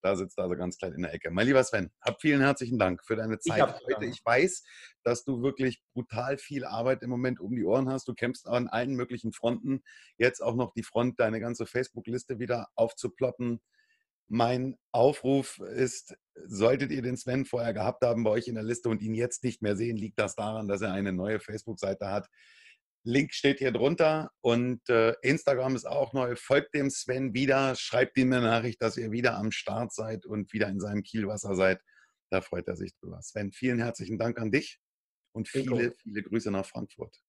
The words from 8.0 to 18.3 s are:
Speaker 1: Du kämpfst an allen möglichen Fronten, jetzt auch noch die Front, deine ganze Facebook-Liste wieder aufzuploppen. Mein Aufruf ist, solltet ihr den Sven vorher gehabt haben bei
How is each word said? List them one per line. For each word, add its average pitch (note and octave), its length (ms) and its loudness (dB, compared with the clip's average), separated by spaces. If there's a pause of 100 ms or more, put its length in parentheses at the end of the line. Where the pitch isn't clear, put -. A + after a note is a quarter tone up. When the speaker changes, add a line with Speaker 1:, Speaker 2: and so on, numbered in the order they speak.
Speaker 1:
Du B2 60 -6
kämpfst - 340 -4
an B2 200 0
allen B2 260 -2
möglichen B2 400 -4
Fronten, B2 480 -2 (380)
jetzt A#2+ 240 4
auch A2+ 120 0
noch B2 180 -2
die A2+ 100 -6
Front, A#2+ 360 0
deine A2 200 2
ganze A#2 260 -6
Facebook-Liste B2 720 -6
wieder A#2 380 -4
aufzuploppen. A#2+ 840 -2 (680)
Mein B2 480 2 (160)
Aufruf C3+ 680 4
ist, A#2+ 560 -2 (320)
solltet B2 440 4
ihr C3+ 120 -2
den B2 120 -2
Sven C3 300 -2
vorher A#2 280 -2
gehabt G#2+ 300 0
haben A#2 200 2
bei A2 80 4